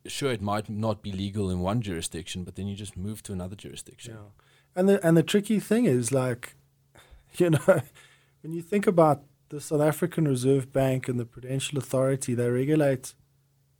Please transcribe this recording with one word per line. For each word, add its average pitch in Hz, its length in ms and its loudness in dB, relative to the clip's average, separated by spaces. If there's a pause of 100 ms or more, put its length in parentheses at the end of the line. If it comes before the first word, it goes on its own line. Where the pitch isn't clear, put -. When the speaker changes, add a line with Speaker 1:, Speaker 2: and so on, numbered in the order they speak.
Speaker 1:
sure, - 260 -4
it 104 100 -4
might 104 280 -2
not 107 320 -2
be 104 100 -10
legal 98 380 -4
in 90 100 -2
one 98 220 0
jurisdiction, 85 640 -8
but 90 120 -14
then 95 120 -8
you 98 80 -8
just 101 200 -14
move 104 280 -10
to 104 100 -10
another 92 220 -8
jurisdiction. - 580 -18
Speaker 2:
Yeah. 104 160 -18 (460)
And 185 140 4
the, 196 160 4
and 165 100 6
the 165 80 8
tricky 202 360 2
thing 226 260 2
is, 123 260 2
like, 127 440 -2 (380)
<laughs> - 440 -20
you 175 140 4
know, 156 300 4 (600)
when 156 120 -12
you 170 80 -8
think 202 260 0
about 160 360 4 (260)
the 147 120 -10
South 147 200 0
African 156 460 2
Reserve 131 460 2
Bank 131 340 0
and 123 120 -2
the 117 60 -4
Prudential 131 520 -6
Authority, 131 560 -2
they 120 160 0
regulate, 135 640 0 (680)